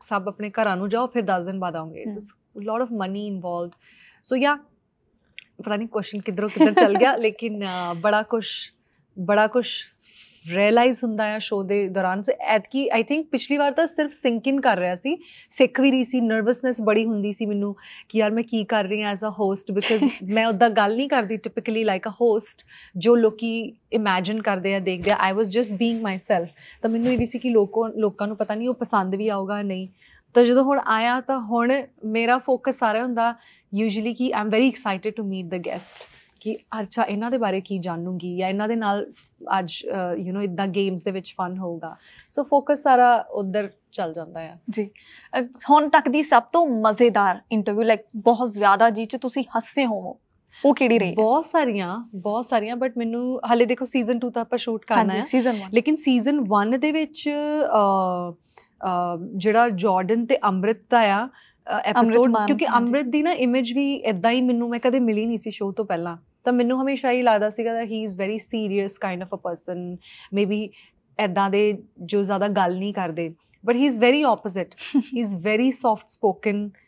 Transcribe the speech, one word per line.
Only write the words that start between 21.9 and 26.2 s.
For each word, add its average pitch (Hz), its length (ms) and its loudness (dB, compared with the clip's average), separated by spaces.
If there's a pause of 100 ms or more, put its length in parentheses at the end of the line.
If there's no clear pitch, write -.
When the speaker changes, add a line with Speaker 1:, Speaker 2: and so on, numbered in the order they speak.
Speaker 1:
a - 0 -
host, 226 560 -2 (300)
ਜੋ 226 180 6
ਲੋਕੀ 226 580 0 (200)
ਇਮੇਜਿਨ 208 480 0
ਕਰਦੇ 196 340 -2
ਆ, 196 40 -2
ਦੇਖਦੇ 185 320 -2
ਆ। - 60 2 (140)
I 190 40 -4
was 220 100 0
just 208 300 -2
being 226 280 -2
myself। 185 460 -2 (320)